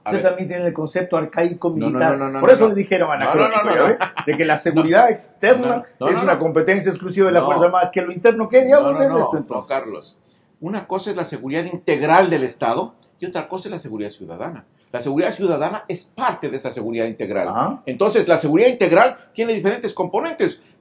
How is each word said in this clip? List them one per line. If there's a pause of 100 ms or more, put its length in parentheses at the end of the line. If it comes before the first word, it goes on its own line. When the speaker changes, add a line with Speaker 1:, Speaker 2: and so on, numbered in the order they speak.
Speaker 1:
A
Speaker 2:
Usted
Speaker 1:
ver.
Speaker 2:
también
tiene
el
concepto
arcaico
Speaker 1:
No,
no,
Speaker 2:
militar.
Speaker 1:
no,
no,
no,
Speaker 2:
Por
eso
Speaker 1:
no.
Speaker 2:
le
dijeron
Speaker 1:
No,
no,
Speaker 2:
anacrónico,
Speaker 1:
no,
no,
Speaker 2:
¿ya
Speaker 1:
no.
Speaker 2:
ve? (280)
De
que
la
seguridad
Speaker 1:
No.
Speaker 2:
externa
Speaker 1:
No, (160)
no,
Speaker 2:
es
Speaker 1:
no,
Speaker 2:
una
Speaker 1:
no.
Speaker 2:
competencia
exclusiva
de
la
Speaker 1:
No.
Speaker 2:
Fuerza
Armada.
¿Que
lo
interno
qué
diablos
Speaker 1:
No,
no,
Speaker 2:
es
Speaker 1:
no.
Speaker 2:
esto,
entonces?
Speaker 1:
No,
Carlos. (420)
Una
cosa
es
la
seguridad
integral
del
Estado (240)
y
otra
cosa
es
la
seguridad
ciudadana. (260)
La
seguridad
ciudadana
es
parte
de
esa
seguridad
integral.
Speaker 2:
Ajá.
Speaker 1:
Entonces,
la
seguridad
integral
tiene
diferentes
componentes, (180)